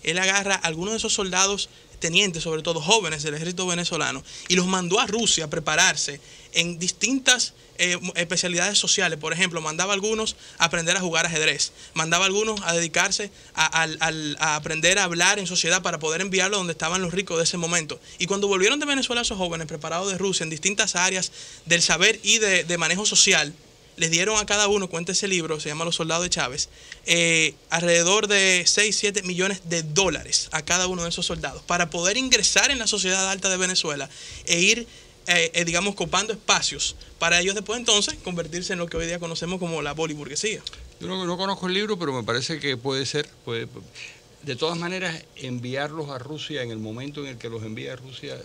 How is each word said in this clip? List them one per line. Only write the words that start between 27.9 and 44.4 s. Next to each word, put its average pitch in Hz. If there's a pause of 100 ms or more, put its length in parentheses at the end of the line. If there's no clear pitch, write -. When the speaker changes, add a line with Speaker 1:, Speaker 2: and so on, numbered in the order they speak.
Speaker 1:
de 190
seis, 208
siete 202
millones 185
de 165
dólares 151
a 156
cada 180
uno 180
de 170
esos 175
soldados 151
para 175
poder 180
ingresar 247
en 269
la 220
sociedad 190
alta 196
de 185
Venezuela 160 (380)
e 170
ir, 226 (400)
eh, 170
eh, 170
digamos, 185
copando 190
espacios - (220)
para 170
ellos 190
después 208
entonces 233 (100)
convertirse 175
en 180
lo 175
que 165
hoy 165
día 170
conocemos 170
como 165
la 147
boliburguesía. 151 (360)
Speaker 2:
Yo 170
no, 185
no 175
conozco 190
el 185
libro, 208
pero 147
me 123
parece 127
que 135
puede 135
ser. 151 (160)
Puede, 117 (760)